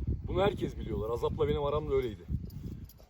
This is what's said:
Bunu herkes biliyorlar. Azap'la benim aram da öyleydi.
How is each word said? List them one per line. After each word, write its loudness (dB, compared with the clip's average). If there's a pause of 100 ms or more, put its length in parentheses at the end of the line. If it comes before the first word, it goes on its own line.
(280)
Bunu 4
herkes 2
biliyorlar. -2
Azap'la 2
benim 2
aram 0
da 4
öyleydi. 0 (840)